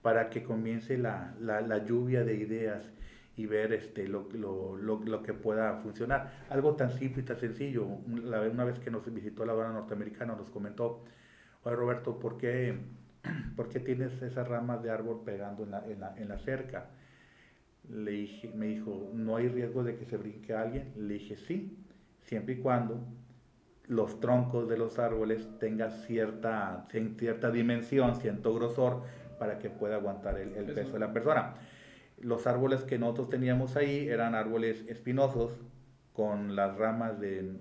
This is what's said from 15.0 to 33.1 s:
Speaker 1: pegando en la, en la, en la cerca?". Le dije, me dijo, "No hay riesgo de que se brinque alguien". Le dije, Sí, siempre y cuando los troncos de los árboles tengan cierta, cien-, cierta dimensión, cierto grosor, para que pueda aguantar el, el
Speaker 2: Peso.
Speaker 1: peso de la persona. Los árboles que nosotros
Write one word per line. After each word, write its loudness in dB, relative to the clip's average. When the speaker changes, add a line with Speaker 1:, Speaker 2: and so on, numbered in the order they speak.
Speaker 1:
pegando -6
en -6
la, -6
en -8
la, -8
en -8
la -6
cerca?". -6
Le -4
dije, -6
me -2
dijo, -4
"No 0
hay 4
riesgo 0
de 0
que -10
se -4
brinque -6
alguien". -2
Le -2
dije, -8
Sí, -6
siempre -2
y -8
cuando 2
los 2
troncos 4
de 2
los 0
árboles 2
tengan 0
cierta, 0
cien-, -2
cierta 2
dimensión, 4
cierto 2
grosor, 2
para -2
que -4
pueda 0
aguantar 0
el, -6
el -2
Speaker 2:
Peso. -4
Speaker 1:
peso -2
de -2
la 0
persona. 4
Los 2
árboles 4
que 0
nosotros 2